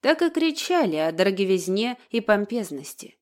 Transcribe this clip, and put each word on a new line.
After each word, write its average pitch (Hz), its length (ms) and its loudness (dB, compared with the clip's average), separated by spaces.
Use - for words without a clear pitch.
так 311 160 2
и 339 80 2
кричали 311 680 0
о 160 160 0
дороговизне 190 840 0
и 233 100 0
помпезности. 208 1000 -4